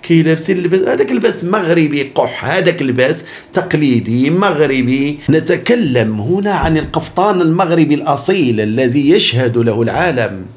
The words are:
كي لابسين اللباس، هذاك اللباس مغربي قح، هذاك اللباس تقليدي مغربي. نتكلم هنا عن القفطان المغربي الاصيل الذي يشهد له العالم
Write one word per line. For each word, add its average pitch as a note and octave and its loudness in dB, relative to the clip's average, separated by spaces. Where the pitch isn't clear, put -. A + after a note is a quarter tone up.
كي E3 4
لابسين D#3+ 0
اللباس، F3 0
هذاك C4 0
اللباس G#3+ -2
مغربي E3 0
قح، C3 -4
هذاك E3 0
اللباس C3 0
تقليدي C3 0
مغربي. C#3+ 0
نتكلم D#3+ 0
هنا F#3+ -2
عن D#3+ 0
القفطان F3+ -2
المغربي D#3+ 2
الاصيل C#3+ 0
الذي B2 0
يشهد A#2+ 2
له A#2 0
العالم A2 -2